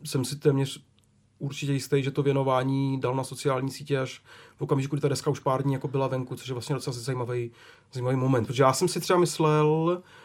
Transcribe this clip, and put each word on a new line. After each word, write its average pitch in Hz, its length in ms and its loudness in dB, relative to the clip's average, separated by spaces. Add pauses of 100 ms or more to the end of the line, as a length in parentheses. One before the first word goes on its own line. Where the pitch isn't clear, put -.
jsem 131 220 -2
si 143 100 -8
téměř 135 480 0 (560)
určitě 139 340 -4
jistý, 135 300 0
že 139 80 -4
to 139 120 0
věnování 135 800 2
dal 127 140 0
na 131 80 -2
sociální 131 480 -2
sítě 143 280 -4
až - 220 -6 (360)
v - 40 -10
okamžiku, 135 340 0
kdy 135 60 -2
ta 147 60 2
deska 135 240 -2
už - 80 -2
pár 135 240 0
dní 135 100 2
jako 135 140 -4
byla 135 200 0
venku, 127 280 -4
což - 120 -12
je 131 60 -4
vlastně 127 220 -4
docela 127 180 -6
zajímavý, 120 580 -4 (420)
zajímavý 127 240 0
moment. 131 280 4
Protože 123 180 2
já 131 100 8
jsem 180 140 2
si 175 120 -2
třeba 175 200 2
myslel, 160 800 2 (240)